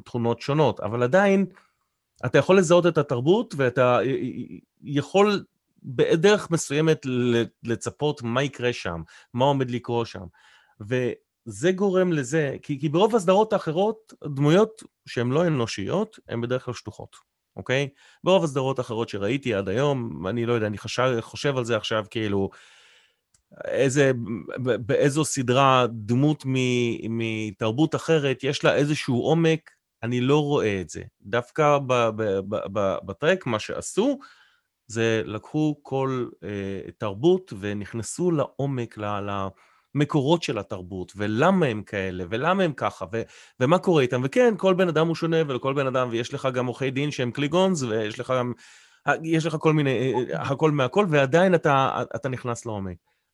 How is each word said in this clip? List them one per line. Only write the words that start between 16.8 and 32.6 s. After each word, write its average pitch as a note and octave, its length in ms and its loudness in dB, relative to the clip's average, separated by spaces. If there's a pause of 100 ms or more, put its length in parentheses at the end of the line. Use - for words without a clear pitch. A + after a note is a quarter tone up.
אוקיי? C3 340 -2 (340)
ברוב F3+ 200 4
הסדרות C3+ 360 -2
האחרות A#2 300 -4
שראיתי A2+ 440 -2
עד G2 160 -2
היום, A2+ 580 -2
אני A#2 180 -2
לא A#2+ 80 0
יודע, G#2+ 140 0
אני G#2 100 -6
חשב, A#2+ 420 -2
חושב C3+ 380 -4
על A#2+ 80 -2
זה A2+ 120 0
עכשיו, G#2+ 320 -2
כאילו... G2+ 400 -2 (1160)
איזה, C3+ 460 2 (520)
ב-, A#2+ 120 0 (120)
באיזו C#3 380 2
סדרה C3 640 2
דמות A#2+ 560 0
מ-, B2 720 0
מתרבות A2+ 800 -2
אחרת, C#3+ 480 0
יש C#3 200 -2
לה D3 120 4
איזשהו C#3+ 460 0
עומק, D#3+ 500 2 (320)
אני B2 180 -2
לא D3 220 4
רואה G#2+ 380 0
את D#2+ 80 -10
זה. F2+ 120 -12 (200)
דווקא C#3+ 560 2 (100)
ב-, A#2+ 280 2
ב-, G#2 240 0 (100)
ב-, - 240 -4